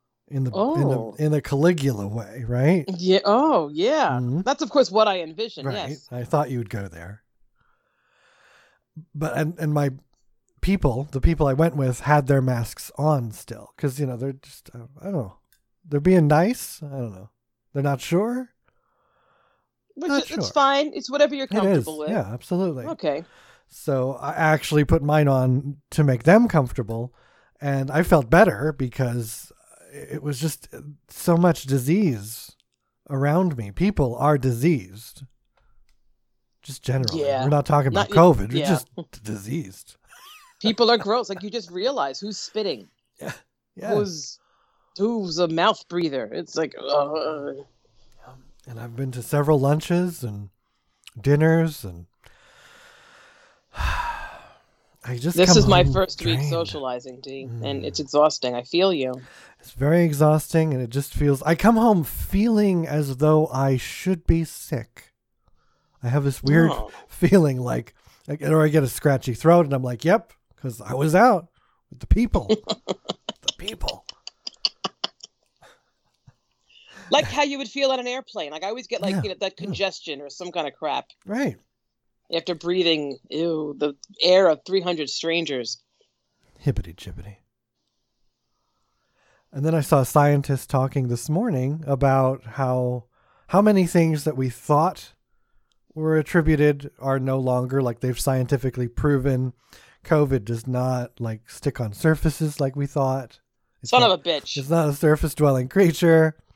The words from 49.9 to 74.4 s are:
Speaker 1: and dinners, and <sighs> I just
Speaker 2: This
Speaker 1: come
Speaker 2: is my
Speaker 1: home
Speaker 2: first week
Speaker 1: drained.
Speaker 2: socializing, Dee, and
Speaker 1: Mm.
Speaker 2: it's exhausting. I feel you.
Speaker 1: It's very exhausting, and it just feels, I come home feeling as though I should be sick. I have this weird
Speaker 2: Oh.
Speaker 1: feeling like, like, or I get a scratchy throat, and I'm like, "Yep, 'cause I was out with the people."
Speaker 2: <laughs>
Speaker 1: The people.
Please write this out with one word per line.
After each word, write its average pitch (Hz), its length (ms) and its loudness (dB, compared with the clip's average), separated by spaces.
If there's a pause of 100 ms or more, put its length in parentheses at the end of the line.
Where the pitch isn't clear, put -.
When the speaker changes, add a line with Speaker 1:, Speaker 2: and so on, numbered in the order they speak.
Speaker 1:
and 104 260 -10 (680)
dinners, 156 640 2
and 87 220 -16 (1700)
<sighs> - 20 -20
I - 1400 -8
just 151 200 -4
Speaker 2:
This 180 120 6
Speaker 1:
come 175 80 8
Speaker 2:
is - 80 6
my 185 180 6
Speaker 1:
home 135 100 2
Speaker 2:
first 185 300 -2
week - 140 0
Speaker 1:
drained. 143 120 -2
Speaker 2:
socializing, 131 720 -6
Dee, 135 220 -14
and 131 380 -8
Speaker 1:
Mm. - 40 -10
Speaker 2:
it's - 140 -8
exhausting. 147 540 2
I 123 100 -6
feel 180 300 2
you. 131 200 -2 (460)
Speaker 1:
It's - 120 -20
very 151 320 2
exhausting, 156 720 2
and 127 100 -4
it 117 60 -8
just 135 240 -6
feels, 143 300 2
I - 120 2
come 220 220 4
home 220 260 4
feeling 202 840 0
as 143 320 -2
though 156 300 4
I 135 300 0
should - 500 -4
be 165 160 2
sick. - 720 -12 (880)
I 120 60 -4
have 139 140 0
this 139 200 -2
weird 156 280 6
Speaker 2:
Oh. - 200 -6 (160)
Speaker 1:
feeling 151 520 4
like, 120 340 -6 (340)
like, 143 140 -8
or 156 220 2
I 156 40 4
get 151 160 4
a 131 40 0
scratchy 131 460 0
throat, 165 320 6
and 139 80 -2
I'm 131 100 -2
like, 123 220 -8
"Yep, 185 260 2 (260)
'cause 123 220 -10
I 107 140 -10
was 151 220 0
out 196 320 4 (420)
with - 100 -20
the - 80 -14
people." 214 400 2
Speaker 2:
<laughs> 214 200 0 (760)
Speaker 1:
The - 160 -8
people. - 480 -8 (3000)